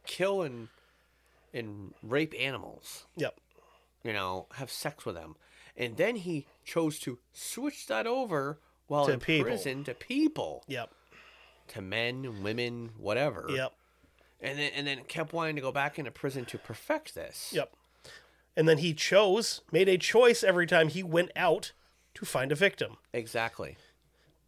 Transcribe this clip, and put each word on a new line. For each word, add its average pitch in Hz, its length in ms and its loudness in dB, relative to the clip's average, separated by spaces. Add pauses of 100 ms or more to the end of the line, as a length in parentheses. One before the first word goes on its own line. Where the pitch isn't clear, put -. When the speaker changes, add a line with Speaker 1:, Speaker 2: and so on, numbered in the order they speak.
Speaker 1:
kill 190 360 0
and, 120 260 -8 (840)
and 104 400 -10 (100)
rape 147 360 -2
animals. - 640 -8 (100)
Speaker 2:
Yep. 143 240 -6 (640)
Speaker 1:
You 113 100 -4
know, 92 420 -4
have 127 160 -10
sex - 340 -8
with 101 100 -6
them. 80 200 -14 (420)
And 123 200 -6
then 220 200 2
he 170 280 -6 (200)
chose 160 340 -2
to 127 200 -8 (120)
switch - 560 -8
that - 180 0
over 180 540 -2 (280)
while 143 200 2
Speaker 2:
To 143 60 4
Speaker 1:
in 123 60 -2
Speaker 2:
people. 151 260 2
Speaker 1:
prison 143 400 -2
to 127 80 -6
people. 247 760 -2
Speaker 2:
Yep. 127 240 -8 (800)
Speaker 1:
To 107 120 -12
men, 113 640 -4
women, 117 540 -4
whatever. 110 520 0
Speaker 2:
Yep. 131 240 -2 (680)
Speaker 1:
And 139 180 -4
then, 147 160 0
and 143 100 -4
then 135 200 -4
kept 160 260 -6
wanting 160 240 -2
to 143 60 -6
go 131 100 -2
back 143 260 -2
into 135 140 -6
prison 131 340 -6
to - 120 -10
perfect - 580 -6
this. - 400 -10
Speaker 2:
Yep. - 160 -2 (840)
And 160 140 4
then 160 100 8
he 165 140 0
chose, 196 680 4 (100)
made 190 180 6
a 190 80 6
choice 233 460 6
every 175 240 4
time 160 220 6
he 170 140 -4
went 170 320 2
out 170 360 2 (420)
to - 120 -10
find 139 260 0
a 147 40 2
victim. 165 420 2 (140)
Speaker 1:
Exactly. 113 640 -4 (720)